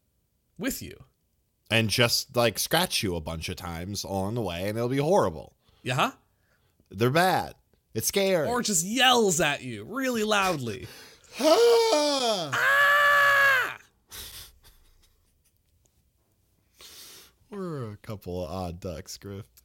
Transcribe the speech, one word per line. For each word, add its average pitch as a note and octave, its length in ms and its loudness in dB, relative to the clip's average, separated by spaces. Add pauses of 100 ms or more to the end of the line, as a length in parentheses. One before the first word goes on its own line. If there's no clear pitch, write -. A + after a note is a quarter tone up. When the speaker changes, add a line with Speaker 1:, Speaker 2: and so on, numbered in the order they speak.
(580)
Speaker 1:
with B3 240 -6
you. - 220 -14 (680)
Speaker 2:
And A2+ 220 2
just, - 440 0
like, A#2 220 2
scratch - 460 0
you F2+ 120 -2
a E2+ 60 -4
bunch E2 280 -8
of F2+ 60 -8
times F2+ 480 -8
on G2 300 -2
the A#2+ 80 -2
way, F2+ 260 -4
and G#2+ 120 -2
it'll A#2+ 100 0
be C3+ 80 -2
horrible. C#3 560 2 (300)
Speaker 1:
Yeah. D3 300 0 (760)
Speaker 2:
They're A2+ 220 0
bad. D#3 420 2 (420)
It's A2 120 -4
scary. F#3+ 400 2
Speaker 1:
Or A#3+ 160 -2
just F3 200 0
yells A3+ 560 2
at D3 220 0
you A2+ 260 -8
really A#3+ 360 -2
loudly. F3+ 680 -2
Speaker 2:
<laughs> - 60 -20 (420)
Ah! D4 1120 4
Speaker 1:
Ah! C#5+ 1300 4 (3750)
Speaker 2:
We're D#3+ 420 -8
a G#2 60 -14
couple F2+ 460 -8
of D#2 80 -6
odd F2+ 280 -6
ducks, F2+ 380 -10
Griff. G2 280 -12 (200)